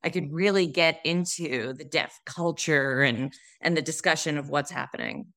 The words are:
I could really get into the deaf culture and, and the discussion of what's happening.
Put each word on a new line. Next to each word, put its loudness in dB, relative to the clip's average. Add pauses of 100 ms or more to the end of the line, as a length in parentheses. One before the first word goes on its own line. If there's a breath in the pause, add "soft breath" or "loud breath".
I -2
could -4
really 4
get 4
into -2
the -14
deaf -2
culture 0
and, 2 (280 loud breath)
and 2
the 0
discussion 0
of -6
what's -2
happening. -8 (100)